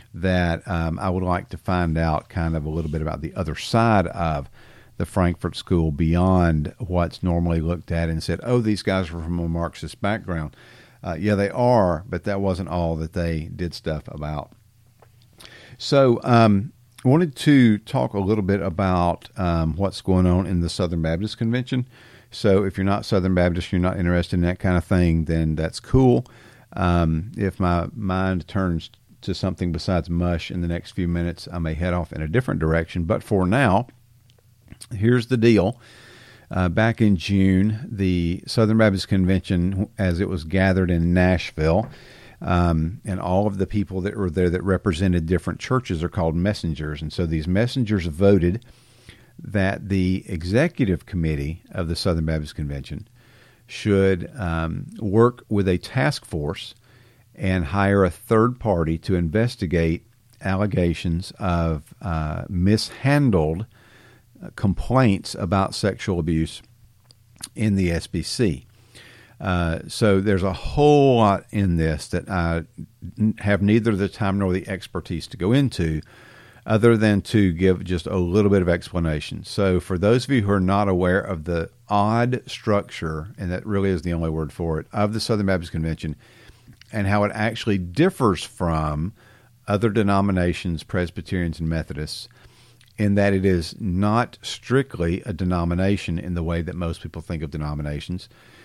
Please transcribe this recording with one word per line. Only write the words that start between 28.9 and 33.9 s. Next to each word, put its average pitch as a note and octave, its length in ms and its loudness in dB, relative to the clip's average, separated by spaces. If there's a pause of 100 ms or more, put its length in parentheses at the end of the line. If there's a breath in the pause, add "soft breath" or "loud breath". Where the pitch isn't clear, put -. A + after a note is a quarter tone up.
to G2 120 -4
something F2+ 380 -2
besides E2+ 380 -2
mush F2 420 -2
in F2+ 100 -4
the F2 60 -2
next E2+ 240 -6
few F2+ 160 -4
minutes, E2+ 440 -4
I F2 80 -8
may D#2+ 140 -2
head F2 200 -2
off F2 200 -4
in D2+ 80 -8
a D#2 60 -4
different A2 320 -2
direction. E2 460 0
But - 180 -2
for F#2 240 2
now, A2+ 400 2 (1080)